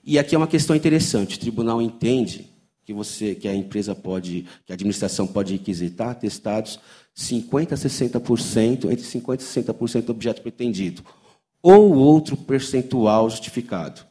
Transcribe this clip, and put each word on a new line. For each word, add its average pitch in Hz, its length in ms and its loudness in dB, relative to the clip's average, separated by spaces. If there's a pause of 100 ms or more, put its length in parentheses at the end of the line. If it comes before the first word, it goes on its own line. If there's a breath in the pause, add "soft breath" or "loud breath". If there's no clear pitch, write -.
E 147 140 2
aqui 143 160 0
é 156 40 4
uma 160 100 2
questão 160 260 2
interessante. 151 600 0
O - 20 -16
tribunal 113 420 -2
entende 117 680 -2 (340)
que 107 80 -16
você, 104 440 -6
que - 100 -10
a 98 80 -2
empresa 98 400 -6
pode, 90 520 -8 (200 loud breath)
que 95 60 -14
a - 20 -10
administração 98 540 -4
pode 95 240 -4
requisitar 92 580 -6
atestados 110 720 -6 (340 soft breath)
cinquenta 139 600 -4
a 135 40 -4
sessenta 123 400 -2
por 120 220 0
cento, 117 500 0
entre 120 140 -2
cinquenta 127 400 -6
e - 20 -14
sessenta - 260 -4
por 120 160 -4
cento 117 180 -2
do 117 60 -4
objeto 113 300 -6
pretendido, 101 640 -6 (580 soft breath)
ou 196 320 10
outro 151 420 6
percentual 123 920 0
justificado. 95 680 -10 (100)